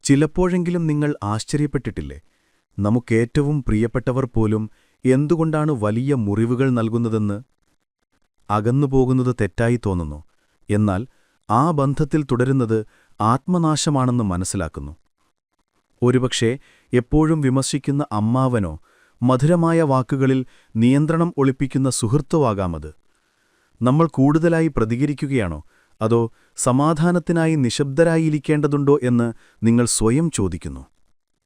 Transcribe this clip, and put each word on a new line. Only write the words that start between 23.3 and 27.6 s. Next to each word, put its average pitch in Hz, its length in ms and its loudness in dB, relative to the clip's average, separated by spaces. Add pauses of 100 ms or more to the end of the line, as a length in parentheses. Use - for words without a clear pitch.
നമ്മൾ 143 260 2
കൂടുതലായി 160 600 2
പ്രതികരിക്കുകയാണോ, 120 960 -2 (380)
അതോ 117 320 0 (240)
സമാധാനത്തിനായി 160 1000 0
നിശബ്ദരായിരിക്കേണ്ടതുണ്ടോ 147 1500 0